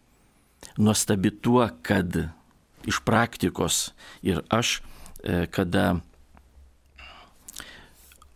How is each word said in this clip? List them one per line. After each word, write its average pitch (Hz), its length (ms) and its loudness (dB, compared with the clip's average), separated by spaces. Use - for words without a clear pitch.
nuostabi 104 540 2
tuo, 120 380 2
kad 95 340 0
iš - 200 -2
praktikos - 880 0
ir 85 280 0
aš, - 320 0
e, 87 240 0
kada 92 540 0